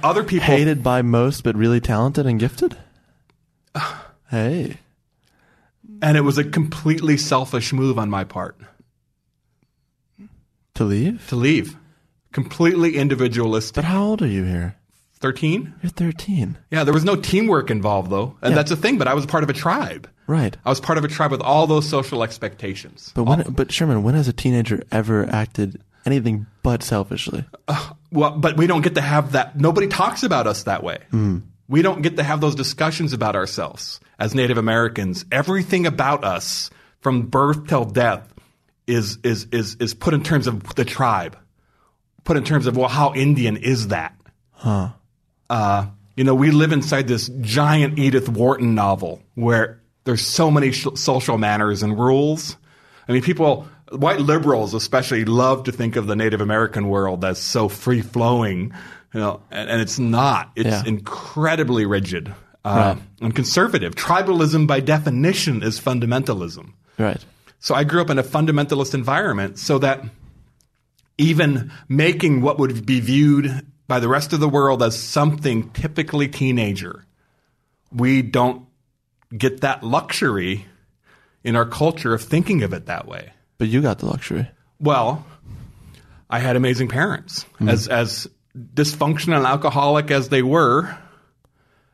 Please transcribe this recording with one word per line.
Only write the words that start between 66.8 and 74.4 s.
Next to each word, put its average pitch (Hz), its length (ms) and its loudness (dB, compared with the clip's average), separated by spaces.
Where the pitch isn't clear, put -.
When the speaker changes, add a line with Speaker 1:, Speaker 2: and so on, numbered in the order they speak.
Speaker 2:
Right. 107 240 -2
Speaker 1:
So - 140 -4
I 139 120 2
grew 156 160 2
up 156 100 -2
in 135 80 2
a 127 40 0
fundamentalist 147 680 0
environment, 131 640 -2
so - 220 0
that 135 240 0
even 147 540 2
making 156 540 2
what 147 180 2
would 120 260 0
be 127 140 2
viewed 139 640 4
by 127 120 0
the 120 80 0
rest 147 260 0
of 160 60 0
the 151 100 2